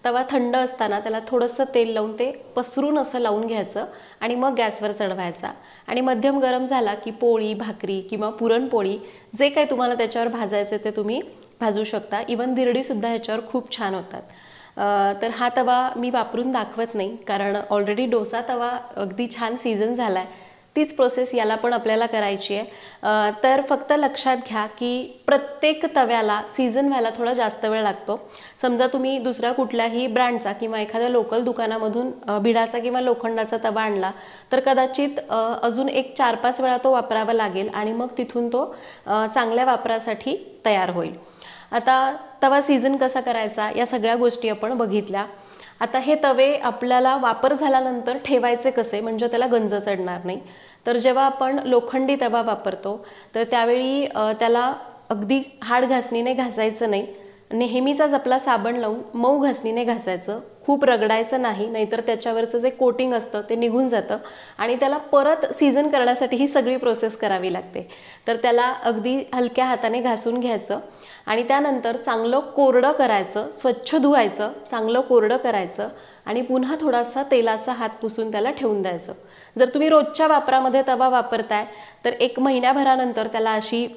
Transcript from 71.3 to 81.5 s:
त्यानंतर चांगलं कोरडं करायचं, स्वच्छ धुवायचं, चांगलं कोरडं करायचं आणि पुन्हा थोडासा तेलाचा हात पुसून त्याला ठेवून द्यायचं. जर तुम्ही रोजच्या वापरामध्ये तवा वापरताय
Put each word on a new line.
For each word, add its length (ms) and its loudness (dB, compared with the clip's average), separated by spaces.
त्यानंतर 520 0
चांगलं 440 0
कोरडं 520 4
करायचं, 600 0
स्वच्छ 440 -2
धुवायचं, 560 4
चांगलं 300 0
कोरडं 360 4
करायचं 520 -2
आणि 160 -2
पुन्हा 400 0
थोडासा 420 0
तेलाचा 500 2
हात 160 -4
पुसून 300 -4
त्याला 200 0
ठेवून 300 0
द्यायचं. 320 -4
जर 120 6
तुम्ही 200 2
रोजच्या 380 4
वापरामध्ये 600 4
तवा 220 4
वापरताय 560 0